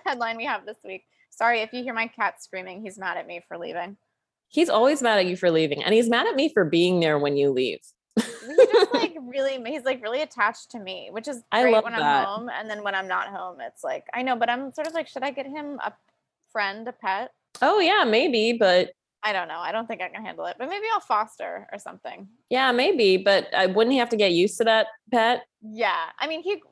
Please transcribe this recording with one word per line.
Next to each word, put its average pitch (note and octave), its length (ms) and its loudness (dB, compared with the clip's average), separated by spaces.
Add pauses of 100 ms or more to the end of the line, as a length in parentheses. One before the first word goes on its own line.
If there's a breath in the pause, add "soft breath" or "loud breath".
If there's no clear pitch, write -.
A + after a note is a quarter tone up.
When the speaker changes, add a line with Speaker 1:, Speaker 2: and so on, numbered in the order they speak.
Speaker 1:
<laughs> - 40 -12
headline A#3 320 -4
we A#3 80 -8
have A3 220 -6
this G#3+ 160 -12
week. F#3+ 220 -16 (260)
Sorry, A3+ 300 2
if A3 120 -6
you B3 80 -6
hear B3 140 -6
my A3+ 120 -2
cat G#3 360 -4
screaming, F#3 400 -12
he's G3 160 -14
mad F3+ 180 -6
at F3 80 -8
me F3 220 -14
for E3+ 100 -12
leaving. F3 400 -10 (520)
Speaker 2:
He's E4+ 200 2
always C4+ 320 4
mad A3+ 180 4
at F#3 60 4
you F3+ 100 -2
for F3+ 160 2
leaving, D3+ 320 2
and G3+ 100 2
he's A#3 140 4
mad A#3+ 180 2
at A#4 80 0
me C#4+ 200 2
for G3+ 100 4
being E3+ 380 4
there D3+ 180 4
when C#3+ 160 0
you C#3+ 160 4
leave. B2+ 280 -2 (360)
<laughs> A3+ 80 2 (240)
Speaker 1:
He D4 80 -10 (160)
just, F#4+ 220 4
like, G#4+ 260 0
really, C4+ 500 -4
he's, C#4+ 140 -6
like, C4 180 -2
really A#3 200 -4
attached A3+ 500 -4
to A#3 80 -12
me, F#3 320 -12
which A3+ 160 -10
is B3+ 240 -8
Speaker 2:
I A#3 120 4
Speaker 1:
great A#3+ 100 6
Speaker 2:
love A3 100 6
Speaker 1:
when A#3 80 -8
Speaker 2:
that. A3+ 100 -2
Speaker 1:
I'm C#3+ 240 4
home, A3 240 -6
and G#3+ 200 -8
then G#3+ 120 -8
when G3+ 140 -2
I'm F#3+ 140 -4
not F3+ 180 -2
home, F3+ 320 -12
it's A#2 240 -14
like, - 300 -6
I B3 80 -4
know, B3+ 160 0
but A3+ 120 0
I'm B3+ 240 -4
sort D#4 140 -6
of E4 60 -8
like, D#4+ 160 -6
"Should C4 140 -8
I C#4 80 -2
get C4+ 160 -10
him C#4+ 360 -10
a G#3 80 -6 (640)
friend, G#3+ 340 -4
a B3 60 -8
pet?" G3+ 380 -4 (300)
Speaker 2:
Oh, F#4 200 4
yeah, F4+ 240 4
maybe, A#3 480 2
but F#3 380 4 (360)
Speaker 1:
I G#3+ 60 0
don't F3 160 -4
know. D#3+ 100 -10
I E3+ 140 -6
don't A3+ 140 -4
think G3 140 -8
I F3+ 60 -6
can G3 160 -14
handle E3 220 -10
it, F3+ 120 -8
but C4 120 -8
maybe G4+ 240 -6
I'll G4+ 80 -2
foster G#3 720 -6
or G3+ 60 -12
something. - 500 -16 (200)
Speaker 2:
Yeah, B3+ 220 2
maybe, A#3+ 460 4
but, F#3+ 360 2
uh, F#3 220 2
wouldn't A3+ 160 4
he C4+ 80 4
have A#3+ 100 0
to A#3 60 -2
get G3+ 160 2
used F3 280 0
to A#3 40 0
that A3 240 4 (240)
pet? A#3 300 2 (200)
Speaker 1:
Yeah. G#3+ 440 -2 (120)
I C#4+ 100 -4
mean, D#4+ 160 -6
he, F#4 180 -4 (100)